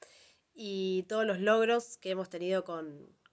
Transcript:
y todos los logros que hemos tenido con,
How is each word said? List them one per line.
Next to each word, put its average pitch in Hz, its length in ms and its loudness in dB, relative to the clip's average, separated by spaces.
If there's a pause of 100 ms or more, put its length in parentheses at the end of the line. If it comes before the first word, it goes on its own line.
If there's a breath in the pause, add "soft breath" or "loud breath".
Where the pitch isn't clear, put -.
(540 loud breath)
y 190 560 -2
todos 220 160 0
los 190 160 0
logros 226 560 4
que 185 140 -6
hemos 185 180 -4
tenido 180 340 0
con, 160 500 -10 (200)